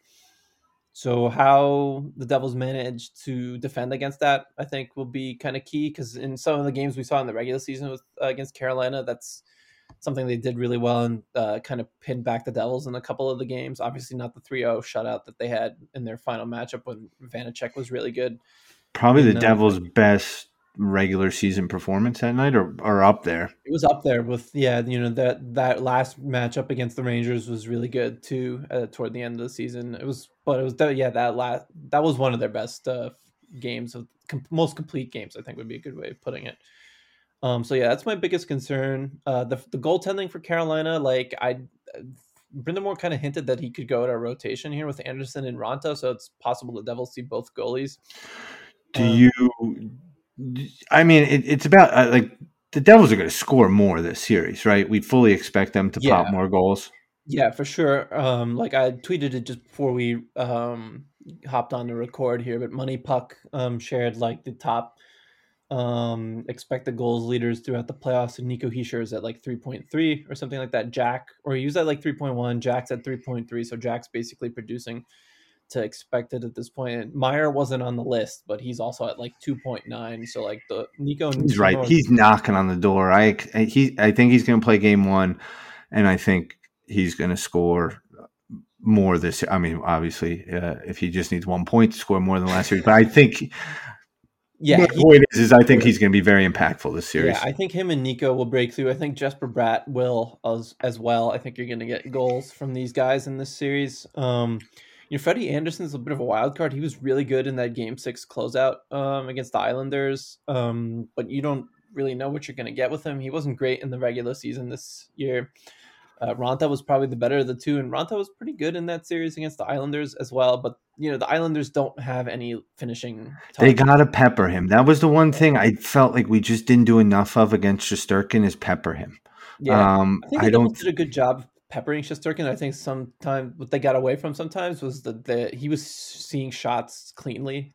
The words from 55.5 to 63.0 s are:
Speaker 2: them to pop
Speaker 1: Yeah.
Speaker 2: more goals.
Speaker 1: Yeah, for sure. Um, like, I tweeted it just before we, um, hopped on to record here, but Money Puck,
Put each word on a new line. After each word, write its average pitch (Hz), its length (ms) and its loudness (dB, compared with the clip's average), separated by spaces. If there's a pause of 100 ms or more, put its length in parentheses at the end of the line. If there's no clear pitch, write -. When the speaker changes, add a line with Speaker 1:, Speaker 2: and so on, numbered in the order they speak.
Speaker 2:
them 95 180 0
to - 80 -10
pop 110 260 4
Speaker 1:
Yeah. 101 60 -4
Speaker 2:
more 95 160 0
goals. 95 440 0 (360)
Speaker 1:
Yeah, 135 240 0
for 143 140 -8
sure. 139 420 0 (120)
Um, 120 360 -2
like, 120 180 -4
I 131 200 0
tweeted 143 420 -6
it 123 60 -6
just 123 220 -14
before 139 300 -6
we, 120 300 -4 (120)
um, 120 720 -8 (420)
hopped 127 260 -4
on 120 140 -8
to 120 80 -8
record 120 460 -6
here, 120 180 -8
but 120 120 -10
Money 131 260 -8
Puck, 127 400 -6 (160)